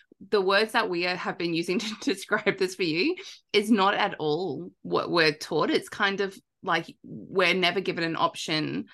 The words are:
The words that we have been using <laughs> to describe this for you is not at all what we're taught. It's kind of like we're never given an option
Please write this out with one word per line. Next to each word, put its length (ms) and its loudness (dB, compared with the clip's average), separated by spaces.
The 120 2
words 300 4
that 180 0
we 140 -2
have 340 -4
been 160 -2
using 260 0
<laughs> 0 -
to 220 -6
describe 560 0
this 180 -2
for 80 -2
you 320 0
is 180 4
not 220 4
at 260 0
all 520 -2
what 300 -2
we're 220 4
taught. 360 -2
It's 200 -2
kind 320 -2
of 160 -6
like 220 0
we're 500 0
never 260 2
given 240 -2
an 120 -2
option 800 -2